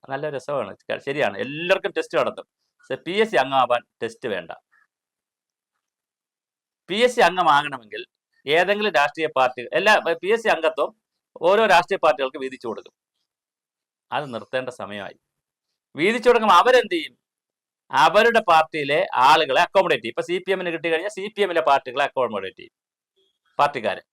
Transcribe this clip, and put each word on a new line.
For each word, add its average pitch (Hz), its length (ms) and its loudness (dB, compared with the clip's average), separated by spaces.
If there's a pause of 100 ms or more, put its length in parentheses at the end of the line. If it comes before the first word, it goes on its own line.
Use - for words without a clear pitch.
നല്ല 143 220 -6
രസമാണ്, 127 460 -8
ക-, - 220 -10
ശരിയാണ്, 127 400 -4
എല്ലാവർക്കും 175 580 -4
ടെസ്റ്റ് 160 220 -4
നടത്തും, 117 280 -4 (300)
പക്ഷേ - 200 -10 (100)
പി 170 60 -8
എസ് 220 180 0
സി 190 60 -2
അംഗമാവാൻ 131 460 0 (200)
ടെസ്റ്റ് 117 260 -10
വേണ്ട. 87 220 -8 (2500)
പി 175 60 -6
എസ് 240 220 2
സി 233 40 2
അംഗമാകണമെങ്കിൽ 143 840 2 (420)
ഏതെങ്കിലും 185 460 0
രാഷ്ട്രീയ 151 440 0
പാർട്ടി, 127 260 0 (100)
എല്ലാ, 196 220 2 (280)
പി 180 60 -6
എസ് 226 140 0
സി 220 60 -4
അംഗത്വം 160 420 -2 (520)
ഓരോ 202 240 2
രാഷ്ട്രീയ 185 360 2
പാർട്ടികൾക്ക് 143 360 0
വീതിച്ചു 131 300 -10
കൊടുക്കും. 101 260 -12 (1160)
അത് 131 240 -6
നിർത്തേണ്ട 127 340 -8
സമയമായി. 101 500 -14 (760)
വീതിച്ചു 220 320 0
കൊടുക്കുമ്പോൾ 220 340 6
അവരെന്ത് 233 320 2
ചെയ്യും? 143 200 -6 (760)
അവരുടെ 190 580 4
പാർട്ടിയിലെ 156 500 2 (160)
ആളുകളെ 143 460 4
അക്കോമഡേറ്റ് 170 420 2
ചെയ്യും. 113 120 -10
ഇപ്പൊ 170 80 -6
സി 175 160 -4
പി 185 140 -4
എമ്മിന് 185 180 -4
കിട്ടി 165 180 -6
കഴിഞ്ഞാൽ 170 280 -2
സി 190 80 -10 (120)
പി 202 60 0
എമ്മിലെ 175 180 0
പാർട്ടികളെ 139 440 0
അക്കോമഡേറ്റ് 107 520 -6
ചെയ്യും, - 180 -20 (840)
പാർട്ടിക്കാരെ. 110 440 -2 (100)